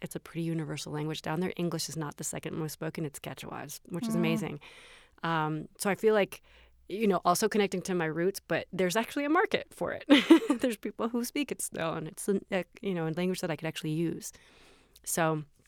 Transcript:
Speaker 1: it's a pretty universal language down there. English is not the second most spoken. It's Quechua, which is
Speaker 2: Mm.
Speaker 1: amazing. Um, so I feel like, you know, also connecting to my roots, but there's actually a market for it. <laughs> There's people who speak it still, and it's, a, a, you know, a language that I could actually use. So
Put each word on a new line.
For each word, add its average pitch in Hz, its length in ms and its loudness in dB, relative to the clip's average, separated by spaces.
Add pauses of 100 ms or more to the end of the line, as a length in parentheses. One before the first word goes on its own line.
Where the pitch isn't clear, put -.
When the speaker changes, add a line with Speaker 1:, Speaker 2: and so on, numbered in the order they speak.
Speaker 1:
it's - 140 -10
a 160 40 -6
pretty - 220 -8
universal 151 500 -4
language 151 300 -4
down 160 180 -2
there. 185 160 -2
English 165 320 -2
is - 80 -8
not 151 200 -6
the 156 80 -10
second 156 320 -6
most 156 160 -4
spoken. 160 320 -6
It's 143 160 -8
Quechua, - 580 -12 (120)
which 170 180 -4
is 170 60 0
Speaker 2:
Mm. 175 40 2
Speaker 1:
amazing. 160 420 0 (640)
Um, 156 460 -2 (100)
so 208 120 0
I 180 40 2
feel 214 200 4
like, 196 280 2 (460)
you 208 180 0
know, 180 180 4
also 180 240 4
connecting 202 340 2
to 190 120 -4
my 170 120 2
roots, 170 340 0
but - 320 -2
there's 185 240 2
actually 254 280 0
a 294 60 -2
market 381 400 2
for - 220 -4
it. - 160 -8
<laughs> 294 520 8
There's 240 160 0
people 214 320 -4
who 240 160 -2
speak - 280 -4
it - 100 -8
still, 160 320 -4
and 160 140 -6
it's, - 200 -6
a, 196 120 2 (100)
a, 185 140 0 (160)
you 196 140 -2
know, 160 120 0
a 160 100 -2
language 180 240 0
that 175 100 -4
I 151 60 -2
could 160 120 -8
actually 160 240 -4
use. 165 400 -2 (720)
So 160 380 0 (260)